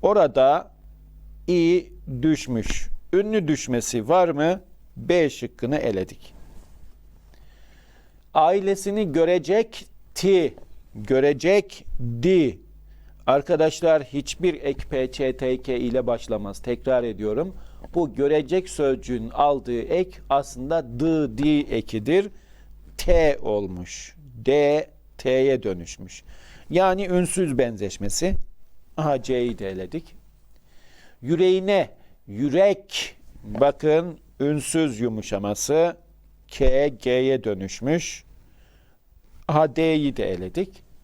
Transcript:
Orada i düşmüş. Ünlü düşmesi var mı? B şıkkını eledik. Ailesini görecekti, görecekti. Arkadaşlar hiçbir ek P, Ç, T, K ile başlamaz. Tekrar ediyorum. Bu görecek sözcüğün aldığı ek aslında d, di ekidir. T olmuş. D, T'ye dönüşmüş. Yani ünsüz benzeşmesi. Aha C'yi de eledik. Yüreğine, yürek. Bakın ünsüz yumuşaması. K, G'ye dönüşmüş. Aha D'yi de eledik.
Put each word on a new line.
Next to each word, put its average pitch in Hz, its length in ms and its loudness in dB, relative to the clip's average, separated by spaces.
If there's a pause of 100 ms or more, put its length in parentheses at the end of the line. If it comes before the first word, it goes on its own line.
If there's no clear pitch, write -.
Orada 151 680 4 (760)
i 175 440 2 (300)
düşmüş. 127 680 0 (240)
Ünlü 202 340 0
düşmesi 120 600 -2
var 175 200 4
mı? 160 320 0 (360)
B 160 320 2
şıkkını 123 480 -6
eledik. - 560 -4 (2000)
Ailesini 196 760 2
görecekti, 175 1400 0 (400)
görecekti. 135 1600 2 (680)
Arkadaşlar 156 760 2
hiçbir 147 500 -4
ek - 360 -4
P, 131 220 -2
Ç, - 60 -14
T, 127 440 -2
K 127 160 -4
ile 123 300 -2
başlamaz. 107 540 -4
Tekrar 123 420 0
ediyorum. 110 520 -4 (400)
Bu 160 180 0
görecek 156 560 0
sözcüğün 123 600 -2
aldığı 131 520 0
ek 180 380 -4 (100)
aslında 139 680 -2
d, 151 380 0
di 147 220 2
ekidir. 135 680 -2 (680)
T 165 440 4
olmuş. 92 720 -6 (300)
D, 147 440 2 (280)
T'ye 131 460 2
dönüşmüş. 92 600 -8 (460)
Yani 185 360 2
ünsüz 170 520 0
benzeşmesi. 104 800 -2 (640)
Aha 147 260 -2
C'yi 123 360 -2
de 98 100 -6
eledik. 95 460 -10 (1040)
Yüreğine, 185 680 2 (380)
yürek. 147 880 0 (280)
Bakın 151 760 0 (200)
ünsüz 143 600 0
yumuşaması. 110 960 -2 (500)
K, 135 400 4
G'ye 127 560 0
dönüşmüş. 113 800 -4 (1200)
Aha 151 280 2
D'yi 156 400 0
de 98 160 -4
eledik. 92 520 -8 (200)